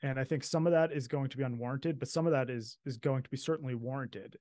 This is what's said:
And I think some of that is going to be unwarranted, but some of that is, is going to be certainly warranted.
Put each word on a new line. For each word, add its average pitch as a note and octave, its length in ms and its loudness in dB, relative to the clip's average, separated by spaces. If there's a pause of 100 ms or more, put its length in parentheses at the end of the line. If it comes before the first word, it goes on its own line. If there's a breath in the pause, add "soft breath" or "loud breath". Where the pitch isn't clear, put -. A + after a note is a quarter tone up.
And C3+ 180 0
I C3+ 40 0
think C3+ 200 0
some D#3+ 220 2
of E3+ 80 6
that E3 180 6
is C#3 160 -2
going C#3 220 0
to B2 80 -6
be C3+ 60 0
unwarranted, C3 560 -2
but C#3 80 -4
some E3 180 0
of E3 80 4
that C3 160 2
is, A#2 340 -6
is C3 140 -6
going C3+ 240 2
to - 80 -12
be C3+ 80 -4
certainly D3+ 380 -2
warranted. A#2 640 -6